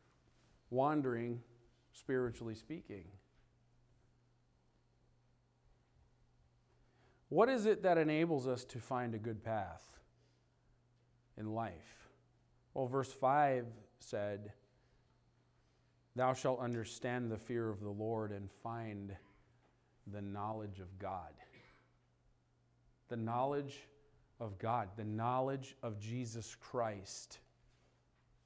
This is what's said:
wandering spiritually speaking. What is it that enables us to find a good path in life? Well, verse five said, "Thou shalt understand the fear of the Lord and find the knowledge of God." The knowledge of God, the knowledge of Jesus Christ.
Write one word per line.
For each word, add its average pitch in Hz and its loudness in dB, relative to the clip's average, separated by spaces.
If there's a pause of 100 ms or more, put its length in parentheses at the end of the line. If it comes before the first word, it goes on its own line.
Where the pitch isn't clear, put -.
(680)
wandering 123 0 (540)
spiritually 120 -2
speaking. 107 -10 (4000)
What 190 8
is 240 4
it 208 6
that 175 8
enables 156 4
us 123 0
to - -10
find 120 -2
a 110 -4
good 107 -4
path 98 -4 (1400)
in 110 -6
life? 95 -8 (640)
Well, 131 0
verse 131 0
five 135 6 (320)
said, 104 -4 (1600)
"Thou 127 4
shalt 127 2
understand 120 -2
the 110 -2
fear 117 -2
of 101 -4
the 104 -4
Lord 110 -2
and 101 -6 (120)
find 104 -6 (880)
the 101 -8
knowledge 101 -4
of 92 -12
God." 92 -2 (1700)
The 117 -4
knowledge 127 -2 (500)
of 104 -6
God, 113 2
the 110 -6
knowledge 127 0
of 110 -4
Jesus 113 -6
Christ. - -6 (1040)